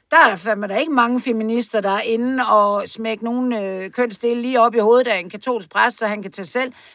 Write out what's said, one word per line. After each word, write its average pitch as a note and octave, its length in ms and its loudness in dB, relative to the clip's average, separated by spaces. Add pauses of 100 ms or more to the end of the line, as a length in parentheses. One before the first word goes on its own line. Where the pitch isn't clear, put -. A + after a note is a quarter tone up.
(100)
der D4+ 60 4
er D#4 120 8
der G3+ 80 -2
fandme G3+ 300 -4
da G3 100 -2
ikke D#4 160 -2
mange B3 280 2
feminister, A3+ 600 -2
der G3 100 0
er G3+ 100 0
inde A#3+ 440 -2
og G#3 440 2
smække A3 360 -8
nogen, F3 280 -2
øh, F#3+ 380 -6
kønsdele A#3+ 520 -2
lige B3+ 180 0
op A#3 140 4
i A#3 40 0
hovedet A#3+ 300 6
af G#3 100 0
en F3 120 -10
katolsk G#3 400 -6
præst, A3 280 0
så A3+ 80 -4
han G#3 160 -4
kan G3 100 -12
tage G3 140 -12
selv. B3+ 260 -6 (220)